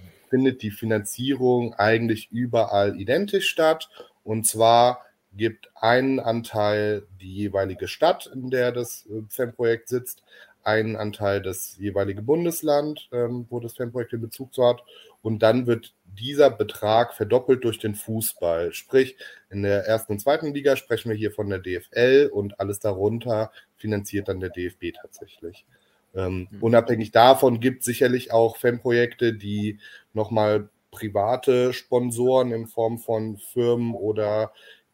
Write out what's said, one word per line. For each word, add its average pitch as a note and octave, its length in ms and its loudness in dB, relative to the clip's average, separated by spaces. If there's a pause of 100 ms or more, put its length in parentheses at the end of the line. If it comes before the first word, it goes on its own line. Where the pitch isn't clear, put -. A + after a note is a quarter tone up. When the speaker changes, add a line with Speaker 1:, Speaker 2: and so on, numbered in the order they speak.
(280)
Speaker 1:
findet C3 340 2
die G#2+ 80 -4
Finanzierung A#2+ 1040 0
eigentlich A2+ 560 2
überall A2 680 0
identisch C#3 500 -2
statt. D#3+ 420 0 (320)
Und A2 240 -4
zwar A#2 580 4 (280)
gibt G#2 420 -6
einen B2+ 460 2
Anteil G#2+ 840 -2 (180)
die F#2+ 140 -16
jeweilige F#2+ 540 -4
Stadt, - 440 -2
in B2+ 180 -10
der B2 200 0
das, A#2+ 360 -8
äh, A2 240 -10
Fanprojekt A#2 580 -2
sitzt, B2 340 -6 (400)
einen A2 320 0
Anteil G2+ 480 -2
das - 360 -10
jeweilige G2 440 -4
Bundesland, D3+ 880 -2
ähm, A#2+ 400 -4
wo A#2+ 80 -6
das A#2 160 -12
Fanprojekt A#2+ 380 -8
den A#2 80 -6
Bezug A2+ 340 -14
zu B2+ 100 2
hat. A#2+ 180 2 (400)
Und A2 200 -4
dann A#2+ 240 4
wird A#2 280 -2 (100)
dieser C3+ 460 2
Betrag A2 640 0
verdoppelt B2 520 2
durch A2+ 140 -2
den G#2+ 160 -6
Fußball. F2 800 -4
Sprich, C3 440 0 (340)
in G2+ 120 -6
der G2+ 220 0
ersten A2 280 -2
und G2+ 60 -4
zweiten D3+ 360 0
Liga C#3 220 2
sprechen A#2 340 -4
wir G#2+ 60 -2
hier G#2+ 140 -2
von G2+ 200 -6
der F#2+ 80 -2
D F2+ 160 -8
F - 160 -8
L C3+ 380 6
und G2+ 300 -6
alles G2+ 200 -4
darunter A2 760 -2 (240)
finanziert G2+ 520 -6
dann F#2 120 -4
der F#2 80 -6
D F2+ 180 -8
F - 120 -12
B E2+ 140 -8
tatsächlich. - 760 -18 (480)
Ähm, F#2 360 -6
Speaker 2:
Mhm. G#2 120 -16
Speaker 1:
unabhängig A2+ 500 2
davon B2 480 6
gibt C3 200 -2
es - 40 -10
sicherlich B2 480 0
auch A2+ 240 4
Fanprojekte, A#2+ 800 0
die G#2 440 -6 (360)
nochmal G#2+ 560 0 (200)
private B2 840 0
Sponsoren B2 760 0
in A2+ 160 -6
Form A2+ 320 -2
von A2 380 -4
Firmen A#2+ 580 0
oder G#2+ 580 -2 (420)